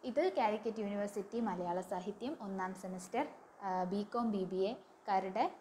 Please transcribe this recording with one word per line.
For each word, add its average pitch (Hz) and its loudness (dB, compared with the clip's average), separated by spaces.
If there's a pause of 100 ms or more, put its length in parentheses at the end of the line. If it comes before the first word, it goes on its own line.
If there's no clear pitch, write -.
ഇത് 302 4
കാലിക്കറ്റ് 220 2
യൂണിവേഴ്സിറ്റി 202 -2
മലയാള 180 0
സാഹിത്യം 202 -4
ഒന്നാം 190 -4
സെമസ്റ്റർ, 185 -2 (380)
ആ, 185 2
ബികോം 208 0
ബി 196 2
ബി 185 0 (120)
എക്കാരുടെ 190 0 (140)